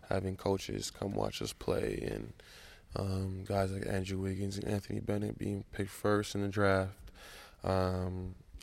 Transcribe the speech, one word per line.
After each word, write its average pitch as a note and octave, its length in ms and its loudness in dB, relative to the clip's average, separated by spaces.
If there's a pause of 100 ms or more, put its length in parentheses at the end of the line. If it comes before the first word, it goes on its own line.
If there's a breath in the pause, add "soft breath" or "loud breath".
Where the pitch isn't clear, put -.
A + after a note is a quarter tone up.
having F#2+ 300 0
coaches G2+ 540 0
come G2+ 220 -4
watch - 280 0
us - 100 -4
play - 600 0
and, G#1 220 -6 (640 loud breath)
um, F#2+ 500 -2
guys G2 260 2
like F#2+ 160 -4
Andrew F#2+ 320 0
Wiggins G2 380 0
and G2+ 100 -2
Anthony G2+ 320 0
Bennett G#2 380 0
being G2+ 360 -2
picked F#2+ 160 -2
first G#2 460 2
in G2+ 80 2
the G2+ 40 2
draft, G2 640 4 (520 loud breath)
um, F#2 720 0 (280)